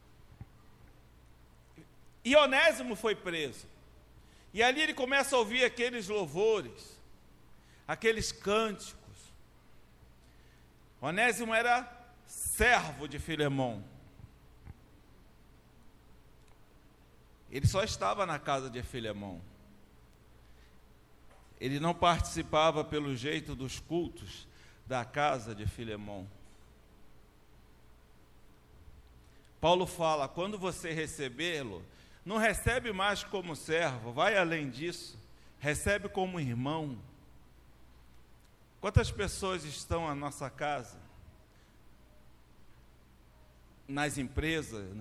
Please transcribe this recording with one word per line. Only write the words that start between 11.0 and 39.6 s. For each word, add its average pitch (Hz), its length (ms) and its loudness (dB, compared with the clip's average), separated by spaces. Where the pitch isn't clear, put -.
era 240 320 4
servo 160 800 2
de 143 120 -8
Filemão. 135 680 0
Ele 139 180 2
só 196 160 4
estava 196 420 0
na 151 120 -2
casa 135 320 -2
de 120 120 -6
Filemão. 101 580 -8
Ele 139 180 -2
não 165 160 2
participava, 160 880 4
pelo 147 320 -2
jeito, 151 400 -4
dos 123 240 -8
cultos - 720 -6
da 123 180 -2
casa 127 500 0
de 104 120 -8
Filemão. 104 640 -8
Paulo 175 260 6
fala, 156 400 0
"Quando 202 320 -4
você 175 340 -4
recebê-lo, 139 920 -4
não 208 140 -2
recebe 226 540 2
mais 196 300 0
como 175 320 -6
servo, 135 560 -2
vai 175 260 4
além 165 320 2
disso, 156 480 -8
recebe 196 480 0
como 185 320 -2
irmão." 135 580 -2
Quantas 208 320 2
pessoas 185 520 -2